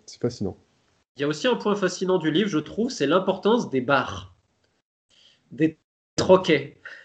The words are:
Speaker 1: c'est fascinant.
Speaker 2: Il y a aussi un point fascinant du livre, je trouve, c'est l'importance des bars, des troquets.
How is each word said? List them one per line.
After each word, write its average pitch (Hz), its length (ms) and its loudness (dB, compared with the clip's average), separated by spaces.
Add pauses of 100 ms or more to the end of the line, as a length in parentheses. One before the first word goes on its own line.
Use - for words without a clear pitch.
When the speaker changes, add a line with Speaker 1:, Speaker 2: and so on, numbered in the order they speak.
Speaker 1:
c'est - 160 -20
fascinant. 104 340 -6 (600)
Speaker 2:
Il 135 40 -8
y 139 40 -2
a - 20 0
aussi 151 200 -2
un 240 80 2
point 208 200 0
fascinant 185 440 0
du 156 120 0
livre, 196 180 2
je 151 100 0
trouve, 208 320 -4
c'est 143 160 -2
l'importance 190 600 0
des 131 120 0
bars, 120 540 -2 (1160)
des 160 260 -2 (380)
troquets. 180 640 4 (260)